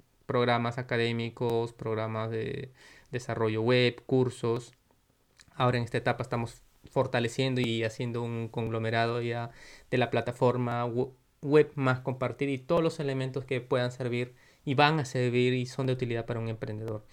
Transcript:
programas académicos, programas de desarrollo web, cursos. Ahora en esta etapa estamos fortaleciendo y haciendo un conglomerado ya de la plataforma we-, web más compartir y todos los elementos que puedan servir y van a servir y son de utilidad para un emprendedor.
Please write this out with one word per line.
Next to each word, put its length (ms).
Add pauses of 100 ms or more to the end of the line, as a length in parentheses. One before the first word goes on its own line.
(260)
programas 520
académicos, 960
programas 580
de 400 (400)
desarrollo 500
web, 440
cursos. 680 (840)
Ahora 220
en 60
esta 140
etapa 260
estamos 400 (260)
fortaleciendo 720
y 220
haciendo 380
un 260
conglomerado 720
ya 300 (400)
de 60
la 120
plataforma 760
we-, 260 (300)
web 340
más 240
compartir 500
y 80
todos 240
los 180
elementos 460
que 160
puedan 300
servir 440 (300)
y 100
van 240
a 60
servir 480
y 120
son 220
de 60
utilidad 320
para 140
un 100
emprendedor. 640